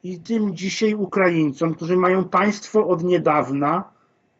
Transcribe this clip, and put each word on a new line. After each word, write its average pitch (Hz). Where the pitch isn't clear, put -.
i 180
tym 208
dzisiaj 196
Ukraińcom, 170
którzy 165
mają 185
państwo 202
od 175
niedawna, 151